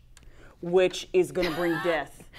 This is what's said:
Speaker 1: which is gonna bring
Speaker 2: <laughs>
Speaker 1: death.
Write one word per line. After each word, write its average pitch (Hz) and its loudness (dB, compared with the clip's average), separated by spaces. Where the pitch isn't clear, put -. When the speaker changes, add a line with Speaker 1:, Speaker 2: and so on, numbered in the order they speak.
Speaker 1:
which 180 0
is 170 2
gonna 175 -2
bring 170 -2
Speaker 2:
<laughs> - -4
Speaker 1:
death. 151 -4